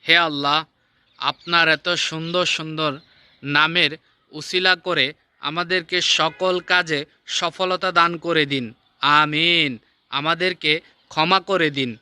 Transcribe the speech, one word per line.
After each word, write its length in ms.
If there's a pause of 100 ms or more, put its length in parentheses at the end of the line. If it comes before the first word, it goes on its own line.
হে 120
আল্লাহ, 420 (600)
আপনার 500
এত 200
সুন্দর 580
সুন্দর 460 (500)
নামের 500 (400)
উসিলা 440
করে 300 (340)
আমাদেরকে 600
সকল 600
কাজে 400 (260)
সফলতা 640
দান 240
করে 300
দিন। 180 (360)
আমিন। 800 (320)
আমাদেরকে 640 (360)
ক্ষমা 320
করে 300
দিন। 200 (120)